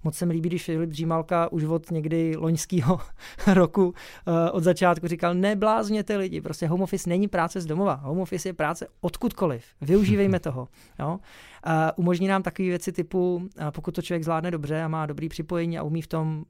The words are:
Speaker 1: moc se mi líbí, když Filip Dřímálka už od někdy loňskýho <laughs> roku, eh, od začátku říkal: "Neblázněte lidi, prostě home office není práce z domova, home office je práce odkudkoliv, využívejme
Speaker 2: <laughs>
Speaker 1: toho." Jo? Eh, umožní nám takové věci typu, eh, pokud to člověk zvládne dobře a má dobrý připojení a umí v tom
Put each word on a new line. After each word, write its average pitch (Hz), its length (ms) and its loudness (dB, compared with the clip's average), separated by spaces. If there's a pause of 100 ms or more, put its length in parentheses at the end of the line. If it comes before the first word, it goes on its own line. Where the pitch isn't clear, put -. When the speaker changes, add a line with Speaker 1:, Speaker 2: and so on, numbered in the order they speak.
Speaker 1:
moc 156 120 -2
se 175 100 -2
mi 170 60 2
líbí, 165 160 0
když 170 160 -2
Filip 165 260 -2
Dřímálka 165 600 0
už 156 120 0
od 160 260 -2
někdy 160 460 0
loňskýho 160 640 2 (240)
<laughs> - 300 2
roku, 180 400 4 (320)
eh, 170 240 2
od 185 140 0
začátku 175 420 4
říkal: 175 280 0
"Neblázněte 208 840 2
lidi, 180 240 -2
prostě - 260 -4
home 180 160 2
office 190 260 -2
není 190 200 2
práce 175 320 0
z 165 60 -6
domova, 165 280 0
home 143 260 -4
office 185 280 -4
je 185 40 -6
práce 156 340 -2 (140)
odkudkoliv, 170 640 -2 (160)
využívejme 190 600 4
Speaker 2:
<laughs> - 80 -8
Speaker 1:
toho." 127 200 -6 (300)
Jo? 160 200 -4 (480)
Eh, 160 300 2
umožní 175 320 2
nám 190 140 2
takové 180 260 -2
věci 180 240 -2
typu, 180 560 0 (100)
eh, 151 120 -4
pokud 156 240 -8
to 170 80 -2
člověk 165 220 -4
zvládne 165 260 0
dobře 156 320 -2
a 160 60 -2
má 156 180 -2
dobrý 151 220 -6
připojení 170 500 -4
a 139 40 -6
umí 156 200 -2
v - 40 -10
tom 156 440 -2